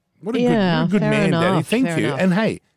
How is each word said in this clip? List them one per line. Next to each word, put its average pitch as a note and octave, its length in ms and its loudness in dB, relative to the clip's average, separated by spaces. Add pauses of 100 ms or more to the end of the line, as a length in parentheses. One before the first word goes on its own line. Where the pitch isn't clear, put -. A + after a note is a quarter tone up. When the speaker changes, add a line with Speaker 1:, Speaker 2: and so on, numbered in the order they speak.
(220)
Speaker 1:
What G#3 140 -6
a B3+ 40 -2
Speaker 2:
Yeah, B3 100 2
Speaker 1:
good, A#3+ 40 2
you're F#3+ 300 2
a - 40 0
good G3 140 0
Speaker 2:
fair G#3+ 100 0
Speaker 1:
man, G#3 200 2
Danny. E3+ 160 0
Speaker 2:
enough, E3 200 0
Speaker 1:
Thank A3 200 0
Speaker 2:
fair E3 120 -2
Speaker 1:
you. - 80 0
Speaker 2:
enough. C#3 140 -4
Speaker 1:
And F#3 120 2
hey, F#3 280 -2 (160)